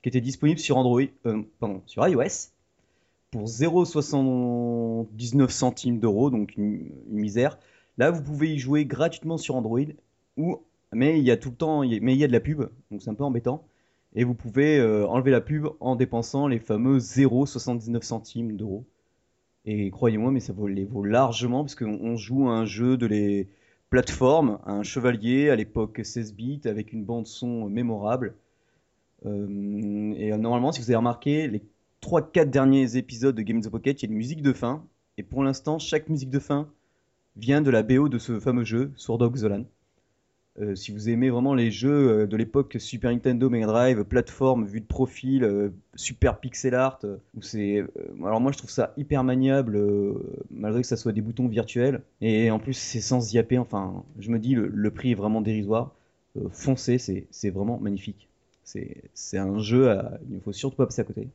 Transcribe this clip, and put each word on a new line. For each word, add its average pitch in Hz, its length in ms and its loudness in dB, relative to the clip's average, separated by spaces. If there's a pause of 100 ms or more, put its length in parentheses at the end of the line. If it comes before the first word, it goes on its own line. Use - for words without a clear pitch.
qui 127 60 0
était 123 100 2
disponible 147 400 0
sur 143 160 0
Android, 127 240 4 (260)
euh, 107 180 -2 (180)
pardon, 98 240 -6
sur 107 200 0
I 175 120 4
O 117 40 2
S, - 300 -6 (800)
pour 110 160 -6
zéro 160 380 2
soixante-dix-neuf 120 1700 0
centimes 123 500 0
d'euros, 113 280 4
donc 107 280 -2
une, 104 340 -4 (180)
une 104 100 -4
misère. 107 400 0 (380)
Là, 139 140 4
vous 165 100 -4
pouvez 147 320 -2
y 147 40 -2
jouer 139 260 2
gratuitement 160 540 -2
sur 147 180 -4
Android, 113 240 0 (560)
ou, 165 220 -2 (340)
mais 143 280 4
il 143 40 2
y 127 80 6
a 113 60 6
tout 123 140 -8
le 120 40 -14
temps, 156 280 0
il 120 100 0
y - 20 0
a, 104 60 -2
mais 131 140 2
il 135 40 2
y 147 60 4
a - 20 2
de 123 60 4
la 113 80 6
pub, 143 240 -4 (260)
donc 104 100 -12
c'est - 80 -10
un 107 60 -6
peu 139 80 -6
embêtant. 131 400 -2 (520)
Et 120 80 0
vous 123 100 0
pouvez, 139 460 4
euh, 107 260 4
enlever 131 260 2
la 120 100 6
pub 151 260 -2 (120)
en 127 160 0
dépensant 123 520 -2
les 120 120 0
fameux 120 380 2
zéro 127 480 4
soixante-dix-neuf 117 580 -6
centimes 113 520 -8
d'euros. 104 300 -8 (800)
Et 104 260 -2
croyez-moi, 113 400 2
mais 131 80 0
ça - 140 -8
vaut, 101 140 -6
les 98 180 -2
vaut 101 180 -6
largement, 120 600 2
parce 139 120 -10
qu'on, 107 260 -6
on 117 140 -4
joue 123 320 0
à 117 60 2
un 113 120 0
jeu 120 320 0
de 120 80 0
les 101 420 0 (420)
plateformes, 127 760 4
un 101 160 -4
chevalier 123 680 2
à 131 60 6
l'époque 110 480 -4
seize 107 300 -8
bits, 127 320 -8
avec 107 280 -4
une 110 100 -8
bande 113 240 -6
son 117 420 -6
mémorable. 113 640 -2 (920)
Euh, 104 880 -6
et 107 220 -4
normalement, 120 340 0
si 135 80 -6
vous 120 100 -6
avez 120 60 4
remarqué, 139 520 0
les 107 140 -4 (380)
trois, - 320 0
quatre 156 180 6
derniers 135 460 4
épisodes 127 400 0
de 110 60 -4
Game 113 160 -2
in 113 40 0
the 110 80 -6
Pocket, 123 320 -2
il 127 40 -6
y 107 40 -6
a - 20 -4
une 107 60 -2
musique 139 240 -6
de 139 120 4
fin. 143 300 -4 (340)
Et 104 60 -10
pour 135 200 -4
l'instant, 135 360 -2
chaque 156 300 -4
musique 131 220 -4
de 139 80 0
fin 147 300 -2 (640)
vient 135 260 2
de 143 80 4
la 113 140 6
B 127 160 4
O 147 100 4
de 123 80 -2
ce 113 220 -4
fameux 123 240 0
jeu, 120 320 -2
Sword 117 260 -4
of 117 120 4
Xolan. 104 320 -2 (920)
Euh, 104 140 -4
si 98 180 -10
vous 104 160 -6
aimez 120 220 2
vraiment 127 240 2
les 117 160 2
jeux, 120 520 4
euh, 107 40 4
de 101 100 -4
l'époque 113 440 0
Super 120 320 -4
Nintendo, 120 360 2
Mega 113 200 2
Drive, 117 380 4
plateforme, 120 600 2
vue 104 160 -8
de 107 60 -16
profil, 131 560 0
euh, 101 260 2 (240)
super - 460 0
pixel 127 340 -4
art, 131 300 0
euh, 101 140 -8 (180)
où - 80 -14
c'est, 104 340 -2
euh, 98 100 -2 (380)
alors 110 160 0
moi 135 100 2
je 139 60 -6
trouve - 140 -16
ça - 260 -2
hyper 139 260 0
maniable, 131 520 2
euh, 101 400 2 (340)
malgré 107 320 -4
que 127 60 -4
ça 120 100 -2
soit 113 140 -4
des 104 100 -2
boutons 120 260 -4
virtuels. 120 540 0 (200)
Et 110 280 2
en 107 80 0
plus 127 160 -6
c'est - 280 -8
sans 127 180 0
zapper, 117 400 2
enfin 95 440 -6 (140)
je 104 140 -6
me 117 80 0
dis 123 160 2
le, 107 100 2
le 104 240 -2
prix 123 220 -2
est - 20 2
vraiment 107 280 0
dérisoire. 110 520 0 (440)
Euh, 101 120 -6
foncez, 127 480 0
c'est, 95 320 -6
c'est - 220 -6
vraiment 101 260 -4
magnifique. 101 500 -8 (360)
C'est, - 400 -12 (100)
c'est - 240 -10
un 98 220 -2
jeu 117 320 6
à, 101 260 -2 (100)
il 98 100 -10
ne - 20 -10
faut 101 140 -10
surtout - 240 -6
pas 127 100 2
passer 123 140 -6
à 101 40 -2
côté. 110 300 -10